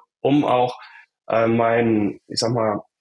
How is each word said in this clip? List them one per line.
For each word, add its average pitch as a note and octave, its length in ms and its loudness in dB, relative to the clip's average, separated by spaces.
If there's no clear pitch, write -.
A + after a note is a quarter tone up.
um C#3 240 2
auch, B2 320 0
äh, A2+ 200 0
meinen, A#2 800 0
ich - 120 -8
sag A#2 120 -2
mal, A2 300 -2